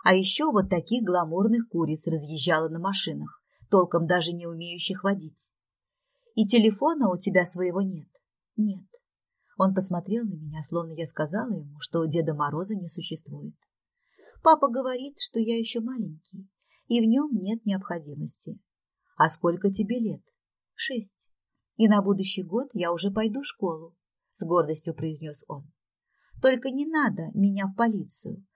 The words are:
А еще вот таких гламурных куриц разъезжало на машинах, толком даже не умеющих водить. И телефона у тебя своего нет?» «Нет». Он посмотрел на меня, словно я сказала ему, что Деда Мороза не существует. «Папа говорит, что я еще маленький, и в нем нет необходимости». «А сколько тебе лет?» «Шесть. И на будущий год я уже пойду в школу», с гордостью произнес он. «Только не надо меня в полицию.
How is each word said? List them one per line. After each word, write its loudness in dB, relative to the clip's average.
А 6
еще 2
вот 2
таких 0
гламурных 2
куриц -2
разъезжало 0
на -8
машинах, -4
толком 4
даже 0
не -8
умеющих -6
водить. -4
И 4
телефона 4
у -2
тебя 2
своего 0
нет?» -4
«Нет». 0
Он 4
посмотрел 0
на -4
меня, -10
словно -4
я -4
сказала -2
ему, -8
что -2
Деда 0
Мороза -2
не -6
существует. -10
«Папа 6
говорит, -4
что -4
я 2
еще -4
маленький, -8
и 4
в 4
нем 4
нет -4
необходимости». -6
«А 4
сколько 0
тебе 0
лет?» -2
«Шесть. -8
И 8
на 6
будущий 0
год -4
я 0
уже -2
пойду -2
в -6
школу», -4
с -8
гордостью 0
произнес -8
он. -12
«Только 2
не -4
надо 0
меня 2
в -10
полицию. -2